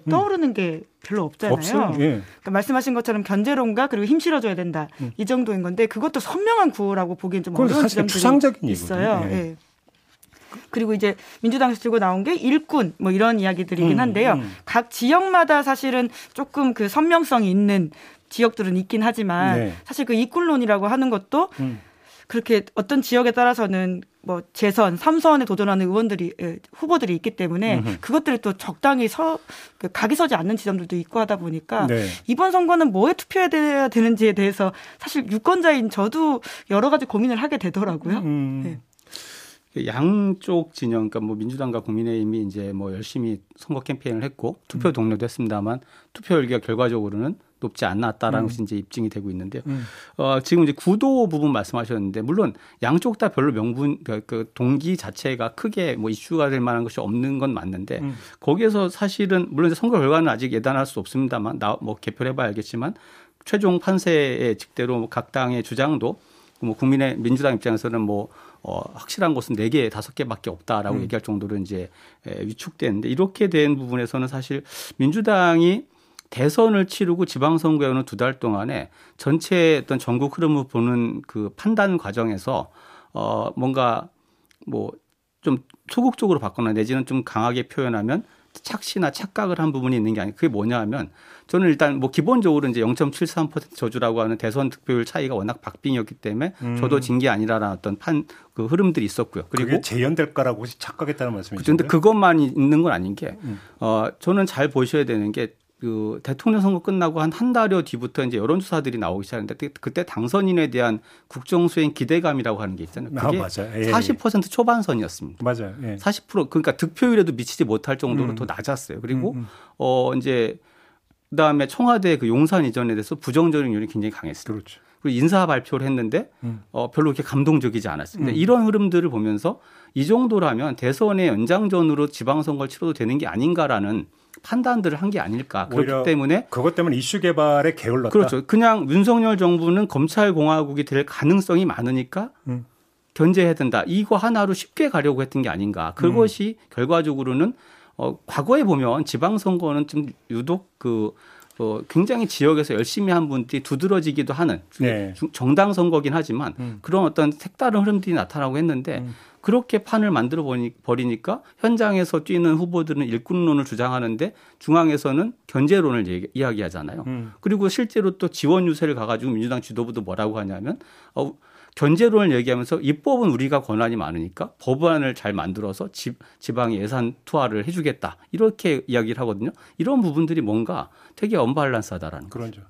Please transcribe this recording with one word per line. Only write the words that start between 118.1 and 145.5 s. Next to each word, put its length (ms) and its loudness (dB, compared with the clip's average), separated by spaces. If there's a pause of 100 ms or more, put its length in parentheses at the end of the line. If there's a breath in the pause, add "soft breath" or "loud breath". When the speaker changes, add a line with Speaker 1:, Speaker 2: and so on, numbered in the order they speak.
Speaker 1:
음. 40 -4
Speaker 3:
더 100 -6
낮았어요. 560 -8
그리고 340 -2
Speaker 1:
음, 40 -8
음. 80 -8 (320 loud breath)
Speaker 3:
어, 360 0
이제 440 0 (720 soft breath)
그다음에 380 2
청와대 500 2
그 80 -2
용산 380 4
이전에 300 0
대해서 200 -4
부정적인 540 2
의견이 180 -2
굉장히 240 -4
강했어요. 440 -10
Speaker 1:
그렇죠. 260 -16 (200 soft breath)
Speaker 3:
그리고 160 0
인사 300 4
발표를 400 -2
했는데 420 -2 (140)
Speaker 1:
음. 200 -8 (100)
Speaker 3:
어, 180 -4
별로 220 2
그렇게 100 -4
감동적이지 640 2
않았습니다. 460 -4
Speaker 1:
음. 20 -2
Speaker 3:
이런 320 4
흐름들을 440 2
보면서 500 -2 (340 soft breath)
이 120 0
정도라면 680 2
대선의 540 2
연장전으로 800 2
지방선거를 600 -2
치러도 260 -4
되는 220 -2
게 120 -2
아닌가라는 800 0 (340 soft breath)
판단들을 640 -2
한 80 0
게 80 -2
아닐까. 500 -4
그렇기 220 0
Speaker 1:
오히려 140 0
Speaker 3:
때문에 440 2
Speaker 1:
그것 280 0
때문에 200 2
이슈 240 -2
개발에 540 2
게을렀다. 360 -2
Speaker 3:
그렇죠. 360 4
그냥 420 4
윤석열 480 4
정부는 520 4
검찰공화국이 960 2
될 200 0
가능성이 600 2
많으니까 640 -2 (160)
Speaker 1:
음. 180 -6 (500)
Speaker 3:
견제해야 400 4
된다. 320 0
이거 300 2
하나로 380 2
쉽게 360 -2
가려고 320 0
했던 200 -2
게 60 -2
아닌가. 480 -4